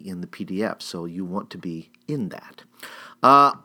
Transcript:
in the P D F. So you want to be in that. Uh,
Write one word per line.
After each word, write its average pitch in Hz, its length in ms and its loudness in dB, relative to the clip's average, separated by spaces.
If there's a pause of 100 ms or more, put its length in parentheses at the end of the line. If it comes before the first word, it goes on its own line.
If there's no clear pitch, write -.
in 90 140 -10
the 87 60 -10
P - 180 -14
D 95 180 -6
F. - 200 -8
So 85 220 -10
you 87 200 -10
want 95 240 -10
to - 80 -16
be 82 320 -12 (180)
in 131 220 -6
that. - 340 -20 (600)
Uh, 139 300 8 (120)